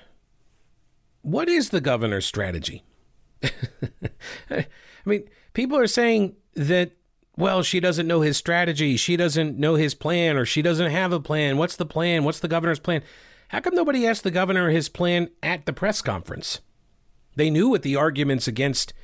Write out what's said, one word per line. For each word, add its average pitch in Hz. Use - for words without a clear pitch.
What 269
is 320
the 185
governor's 113
strategy? 92
<laughs> -
I -
mean, 202
people 262
are 240
saying 226
that, 175
well, 185
she 180
doesn't 170
know 165
his 147
strategy, 160
she 175
doesn't 156
know 151
his 151
plan, 165
or 127
she 147
doesn't 170
have 180
a 170
plan. 143
What's 165
the 170
plan? 165
What's 160
the 170
governor's 165
plan? 165
How 208
come 349
nobody 285
asked 226
the 190
governor 180
his 160
plan 175
at 160
the 156
press 202
conference? -
They 156
knew 170
what 202
the 139
arguments 139
against 131